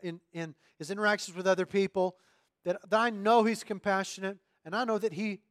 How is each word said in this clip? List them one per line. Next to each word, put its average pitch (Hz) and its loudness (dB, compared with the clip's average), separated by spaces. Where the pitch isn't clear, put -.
in, 175 -8
in 165 -8
his 156 -8
interactions 202 0
with 185 -4
other 185 4
people 190 0
that, 180 -2
that 214 4
I 240 2
know 214 4
he's 226 0
compassionate. 196 -4
And 170 -6
I 247 -2
know 226 0
that 196 -4
he, 202 -4